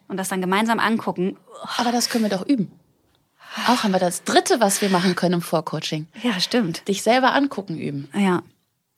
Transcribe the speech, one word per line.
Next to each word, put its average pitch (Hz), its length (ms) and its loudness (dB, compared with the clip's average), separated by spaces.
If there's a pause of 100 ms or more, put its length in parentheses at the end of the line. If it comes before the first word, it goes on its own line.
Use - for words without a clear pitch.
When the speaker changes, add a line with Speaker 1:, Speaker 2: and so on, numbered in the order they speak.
Speaker 1:
und - 100 -8
das 190 120 -4
dann 190 120 -4
gemeinsam 208 380 2
angucken. 202 580 -2 (400)
Speaker 2:
Aber 226 140 0
das 233 180 0
können 233 140 0
wir 208 60 0
doch 196 180 -4
üben. 247 240 0 (960)
Auch 247 160 4
haben 208 80 2
wir 185 80 4
das 180 240 -2
Dritte, 359 380 2
was 196 200 2
wir 202 80 0
machen 185 260 2
können 180 200 2
im 175 60 0
Vorcoaching. 156 680 -4 (160)
Speaker 1:
Ja, 226 160 0
stimmt. 185 480 -2
Speaker 2:
Dich 196 160 -2
selber 247 300 4
angucken 269 440 -2
üben. 143 380 -6
Speaker 1:
Ja. 185 260 2 (560)